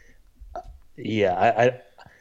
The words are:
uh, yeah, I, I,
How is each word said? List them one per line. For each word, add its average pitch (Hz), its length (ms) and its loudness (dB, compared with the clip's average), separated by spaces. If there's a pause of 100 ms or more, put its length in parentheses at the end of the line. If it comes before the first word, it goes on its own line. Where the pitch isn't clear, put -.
(560)
uh, - 40 -12 (360)
yeah, 101 380 0
I, 110 320 2
I, 127 140 -2 (400)